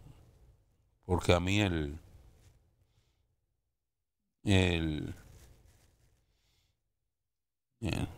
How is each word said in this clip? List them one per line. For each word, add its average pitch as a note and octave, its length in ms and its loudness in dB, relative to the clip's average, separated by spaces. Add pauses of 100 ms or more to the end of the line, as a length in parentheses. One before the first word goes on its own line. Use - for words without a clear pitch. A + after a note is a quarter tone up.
(1040)
porque F2+ 280 2
a F2 80 4
mí F#2+ 200 0
el, D#2+ 380 -2 (2500)
el, F2 720 2 (2750)
el - 380 -4